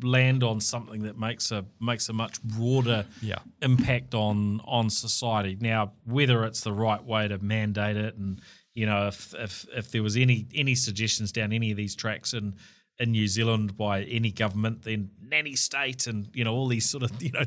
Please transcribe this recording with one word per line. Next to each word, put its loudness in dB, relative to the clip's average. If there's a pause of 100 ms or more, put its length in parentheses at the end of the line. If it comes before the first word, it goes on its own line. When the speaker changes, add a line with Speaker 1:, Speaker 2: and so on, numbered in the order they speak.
Speaker 1:
land 6
on 2
something -4
that -6
makes -2
a, -2 (160)
makes -2
a -6
much -6
broader 2 (160)
Speaker 2:
Yeah. -4 (220)
Speaker 1:
impact 2
on, 0
on 2
society. 0
Now, 0 (100)
whether 4
it's -4
the -4
right 2
way 0
to -4
mandate 0
it, -4
and, -6 (320)
you 0
know, 2
if, -10
if, -10
if -8
there 0
was 0
any, 4
any 0
suggestions -2
down -2
any 0
of -4
these -4
tracks -6
in, -6 (440)
in 2
New 4
Zealand 2
by 0
any 0
government, 0
then -4 (100)
nanny -4
state -2
and, -4
you -2
know, 2
all 0
these 0
sort -4
of, -4
you -4
know, -2